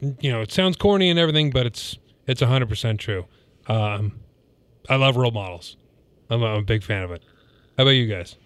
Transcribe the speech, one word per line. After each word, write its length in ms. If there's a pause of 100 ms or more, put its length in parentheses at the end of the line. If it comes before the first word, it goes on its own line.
(200)
you 120
know, 100
it 100
sounds 260
corny 320
and 80
everything, 320
but 160
it's, 320 (300)
it's 160
a 40
hundred 220
percent 300
true. 260 (400)
Um, 540 (680)
I 100
love 200
role 140
models. 440 (540)
I'm, 140
I'm 160
a 20
big 220
fan 180
of 100
it. 120 (540)
How 60
about 80
you 140
guys? 300 (100)